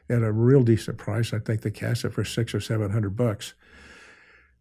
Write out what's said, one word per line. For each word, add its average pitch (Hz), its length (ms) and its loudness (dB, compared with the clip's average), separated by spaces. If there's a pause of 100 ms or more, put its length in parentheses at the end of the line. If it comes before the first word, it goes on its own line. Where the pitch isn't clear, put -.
at 120 140 0
a 110 100 0
real 123 300 6
decent 117 360 2
price. 113 360 -4
I 107 60 -4
think 110 220 -4
they 107 100 -4
cast 117 340 -4
it 107 80 -4
for 110 100 -2
six - 300 -4
or 104 80 -2
seven 107 300 -2
hundred 104 260 -2
bucks. 120 360 -2 (1080)